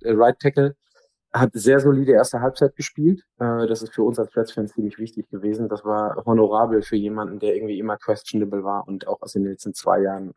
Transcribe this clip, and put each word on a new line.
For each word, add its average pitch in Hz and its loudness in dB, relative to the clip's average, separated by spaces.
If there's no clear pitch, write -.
äh, 113 0
Right 120 4
Tackle, 143 0
hat 117 2
sehr 120 4
solide 139 4
erste 110 4
Halbzeit 131 0
gespielt. 156 0
Äh, 117 0
das 113 -4
ist 110 -14
für 113 0
uns 120 0
als 110 -4
Jets-Fans 113 -4
ziemlich 104 -6
wichtig 110 -10
gewesen. 107 -4
Das 104 -8
war 107 -4
honorabel 110 4
für - -4
jemanden, 104 -6
der 107 0
irgendwie 104 -6
immer 107 -6
questionable 104 -4
war 101 -6
und 95 -10
auch 98 -6
aus - -14
den 98 -2
letzten 95 -8
zwei 92 0
Jahren 98 -4